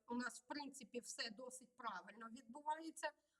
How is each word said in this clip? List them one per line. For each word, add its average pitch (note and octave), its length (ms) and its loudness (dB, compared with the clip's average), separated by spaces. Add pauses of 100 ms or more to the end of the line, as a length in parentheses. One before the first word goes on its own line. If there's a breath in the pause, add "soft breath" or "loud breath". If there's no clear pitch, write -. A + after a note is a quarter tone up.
у A#3+ 80 0
нас, A#3 260 2
в - 60 -20
принципі, C#4 520 0
все B3 320 0
досить B3 460 -6
правильно G#3 520 -2
відбувається. D4 840 0 (300 soft breath)